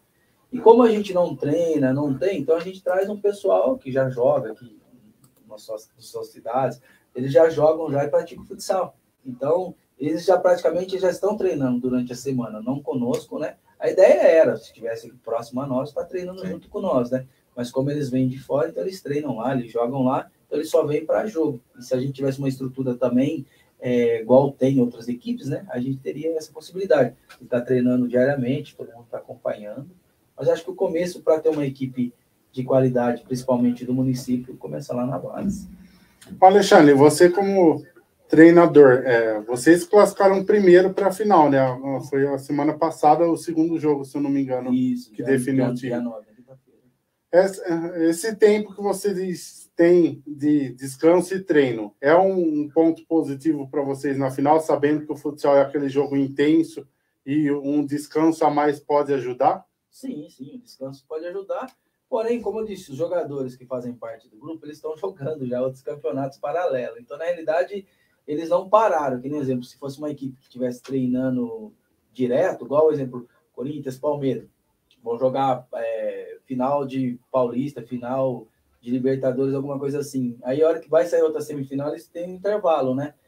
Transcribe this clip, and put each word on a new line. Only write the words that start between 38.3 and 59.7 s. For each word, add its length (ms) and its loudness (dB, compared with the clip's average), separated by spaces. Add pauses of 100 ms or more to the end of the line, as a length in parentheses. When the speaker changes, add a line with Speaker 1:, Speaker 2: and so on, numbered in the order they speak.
Speaker 3:
é, 380 2
vocês 420 4
classificaram 600 4
primeiro 500 6
pra 180 0
final, 380 4
né? 100 4 (480)
Foi 180 0
a 120 -2
semana 340 -2
passada 560 2
o 80 0
segundo 420 -2
jogo, 260 0
se 120 -12
eu 60 -2
não 80 -2
me 100 0
engano, 320 -4
Speaker 1:
Isso, 380 -2
Speaker 3:
que 60 -18
Speaker 1:
dia, 100 -8
Speaker 3:
definiu 380 0
Speaker 1:
dia, 80 0
Speaker 3:
o 20 -4
time. 160 -8
Speaker 1:
dia 100 -4
nove, 340 -10
quinta-feira. 460 -20 (500)
Speaker 3:
Esse, 300 2 (480)
esse 280 -2
tempo 380 4
que 60 -16
vocês 960 -6
têm 480 4
de 500 0
descanso 600 0
e 80 -4
treino, 580 0
é 160 4
um, 460 2
um 60 -6
ponto 380 0
positivo 600 -2
pra 140 -4
vocês 340 -4
na 140 -2
final, 300 2
sabendo 440 0
que 80 -10
o 40 -6
futsal 400 0
é 40 8
aquele 280 -2
jogo 280 -2
intenso 720 0 (400)
e 240 0
um 340 -2
descanso 600 0
a 60 4
mais 280 0
pode 340 0
ajudar? 520 -4 (260)